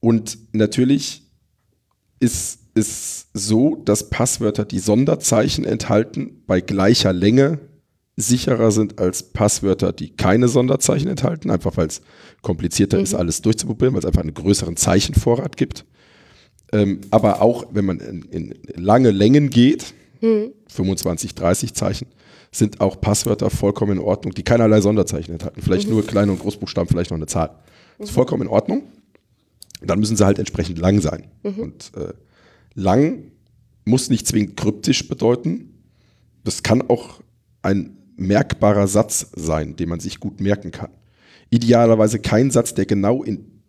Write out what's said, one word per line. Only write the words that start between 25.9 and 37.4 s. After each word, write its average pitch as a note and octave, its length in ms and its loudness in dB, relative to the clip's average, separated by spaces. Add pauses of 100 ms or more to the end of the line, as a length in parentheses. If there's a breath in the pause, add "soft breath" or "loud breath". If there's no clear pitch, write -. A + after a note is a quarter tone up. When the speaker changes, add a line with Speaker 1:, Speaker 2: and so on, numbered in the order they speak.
Speaker 1:
nur G#2+ 120 0
Klein- G2+ 240 2
und F#2+ 100 -2
Großbuchstaben, - 480 -6
vielleicht F2 220 0
noch F2 80 -6
eine D#2 80 -8
Zahl. D#2 240 -2 (500 soft breath)
Ist G#3 100 -12
Speaker 2:
Mhm. A2+ 40 -10
Speaker 1:
vollkommen - 280 0
in F#2 60 -6
Ordnung. A2+ 340 0 (960)
Dann F#2+ 200 -2
müssen G#2+ 160 0
sie G2+ 100 4
halt G2 140 2
entsprechend F2 380 -6
lang F#2+ 220 4
sein. D#2+ 280 -4 (160)
Speaker 2:
Mhm. G3+ 160 -8
Speaker 1:
Und, - 360 -14
äh, - 180 -10 (600 soft breath)
lang A#2+ 560 0 (540)
muss B2+ 260 0
nicht A#2+ 160 0
zwingend G#2 300 -2
kryptisch - 520 -2
bedeuten. - 640 -2 (680)
Das - 220 -8
kann A#2 260 2
auch - 300 -2 (420)